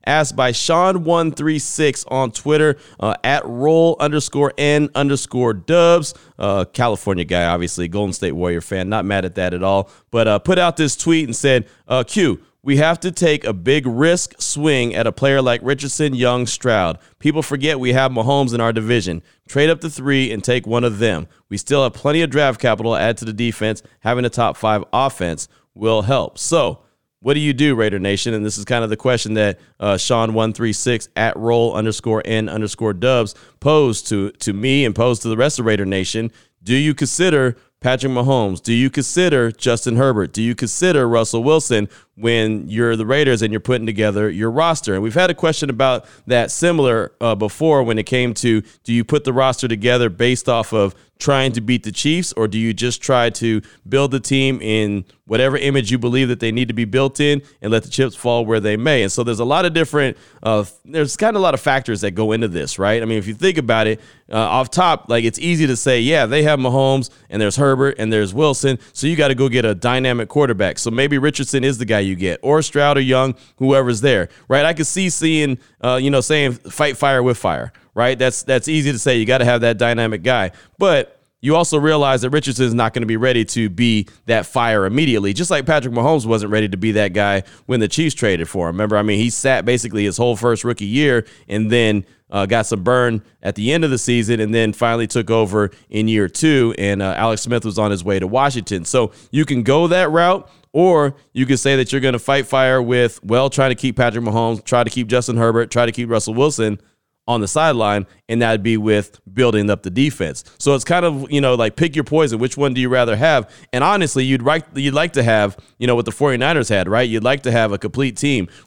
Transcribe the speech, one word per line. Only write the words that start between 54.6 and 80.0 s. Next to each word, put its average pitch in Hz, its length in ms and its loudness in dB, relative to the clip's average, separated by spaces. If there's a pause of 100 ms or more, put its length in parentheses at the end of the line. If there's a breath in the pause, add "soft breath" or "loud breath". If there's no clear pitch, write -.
in 104 440 -2 (200 soft breath)
whatever 131 320 0
image 135 340 -2
you 127 60 2
believe 123 320 0
that 120 100 -4
they 113 120 -2
need 120 180 -2
to 117 40 -6
be 117 120 -4
built 131 340 0
in 147 220 2 (200 soft breath)
and 107 80 -6
let 110 140 2
the - 60 -20
chips 135 260 -2
fall 120 300 0
where 110 140 2
they 107 180 0
may? 123 260 2
And 98 80 -2
so 123 120 -2
there's 113 160 -2
a 120 60 -2
lot 165 200 2
of 165 80 -2
different, 147 420 0 (260 soft breath)
uh, 107 220 0 (220)
there's 147 320 -2
kinda 214 200 0
a 190 40 0
lot 170 120 2
of 127 60 -2
factors 135 420 -2
that 101 100 -2
go 107 200 0
into 113 160 0
this, 80 320 -6
right? 104 220 0
I 110 40 -4
mean, 113 120 -2
if 98 100 -6
you 110 60 -6
think 165 240 0
about 113 300 0
it, 110 120 -2 (320 soft breath)
uh, 110 60 -4
off 113 320 0
top, 175 400 0
like, 117 160 2
it's 113 140 -4
easy 156 280 0
to 131 80 0
say, 123 240 2
"Yeah, 139 260 2
they 143 180 0
have 147 160 2
Mahomes 135 500 0 (200 soft breath)
and 104 120 -4
there's 104 160 0
Herbert 139 400 2
and 110 140 -2
there's 104 220 0
Wilson, 135 460 0 (140 soft breath)
so 135 140 -4
you 165 80 0
gotta 143 200 2
go 135 140 2
get 123 160 0
a 104 100 0
dynamic 120 540 -2
quarterback." 107 500 0
So 117 120 -4
maybe 139 260 0
Richardson 139 460 -2
is 135 140 0
the 120 80 -6
guy 104 140 2
you 95 160 0
get, 90 260 -4
or 147 200 2
Stroud 143 360 0
or 139 40 2
Young, 131 340 2 (220 soft breath)
whoever's 131 440 2
there, 117 280 2 (180 soft breath)
right? 139 180 2
I 165 80 0
could 156 140 -4
see 190 220 -2
seeing, 151 480 0 (240 soft breath)
uh, 127 200 0
you 139 80 0
know, 135 120 2
saying, 143 320 0
"Fight 135 420 -4
fire 135 260 2
with 123 160 2
fire," 67 360 -4 (220 soft breath)
right? 123 220 0
That's, 127 260 0
that's 131 240 0
easy 151 240 0
to 117 80 -4
say. 127 180 2
You 110 80 0
gotta 123 200 2
have 120 160 2
that 117 160 2
dynamic 113 460 0